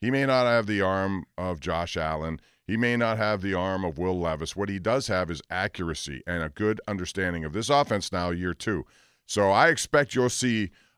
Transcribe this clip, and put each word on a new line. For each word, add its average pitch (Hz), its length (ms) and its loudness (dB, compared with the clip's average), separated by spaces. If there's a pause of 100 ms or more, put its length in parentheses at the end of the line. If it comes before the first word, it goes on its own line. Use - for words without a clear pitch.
He 117 100 0
may 135 140 2
not 127 200 4
have 117 220 4
the 104 140 2
arm 95 420 0 (140)
of 87 240 -4
Josh 85 340 -2
Allen. 78 460 -4 (260)
He 110 100 0
may 120 200 2
not 113 200 0
have 107 240 0
the 98 120 -2
arm 95 320 0
of 76 120 -4
Will 90 220 0
Levis. 80 360 -2
What 101 140 -4
he 98 100 -4
does 117 280 0
have 92 220 0
is 85 200 -8
accuracy 85 760 -4
and 85 180 -4
a 78 60 -4
good 107 380 -2
understanding 90 580 -4
of 76 80 -6
this 107 160 -2
offense 120 420 2
now, 87 200 -2
year 87 220 -2
two. 85 320 -4 (400)
So 98 260 4
I 135 180 6
expect - 460 0
you'll 123 140 4
see 113 420 0 (260)